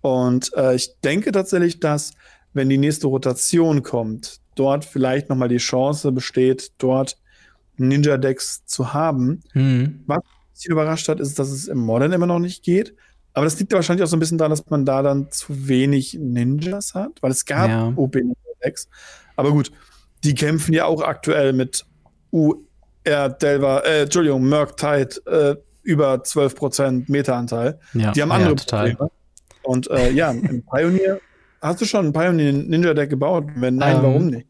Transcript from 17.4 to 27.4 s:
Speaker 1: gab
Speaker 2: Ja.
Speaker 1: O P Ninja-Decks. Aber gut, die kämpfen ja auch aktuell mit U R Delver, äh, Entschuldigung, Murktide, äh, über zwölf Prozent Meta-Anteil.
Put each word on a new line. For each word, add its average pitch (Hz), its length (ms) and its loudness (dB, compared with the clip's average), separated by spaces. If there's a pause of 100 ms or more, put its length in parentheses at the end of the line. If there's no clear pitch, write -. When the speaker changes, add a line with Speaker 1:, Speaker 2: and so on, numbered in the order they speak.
Speaker 1:
gab 143 240 2
Speaker 2:
Ja. 113 260 0
Speaker 1:
O 139 120 0
P 135 120 0
Ninja-Decks. - 680 -6 (480)
Aber 143 160 2
gut, 147 200 2 (520)
die 147 100 2
kämpfen 156 400 0
ja 160 120 2
auch 160 160 0
aktuell 147 500 0
mit 131 340 -2 (460)
U 156 340 2 (380)
R 143 260 0
Delver, 139 560 2
äh, 156 180 4
Entschuldigung, 143 440 2
Murktide, 143 800 0
äh, 147 300 2 (280)
über 139 400 2
zwölf 139 320 0
Prozent 131 540 -2
Meta-Anteil. 127 680 -2 (140)